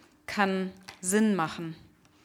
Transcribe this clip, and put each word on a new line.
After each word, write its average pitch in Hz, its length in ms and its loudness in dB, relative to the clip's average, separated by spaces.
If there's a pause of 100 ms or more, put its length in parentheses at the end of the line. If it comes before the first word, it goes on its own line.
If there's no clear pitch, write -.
(280)
kann 190 440 0 (300)
Sinn 208 340 4
machen. 165 400 -4 (500)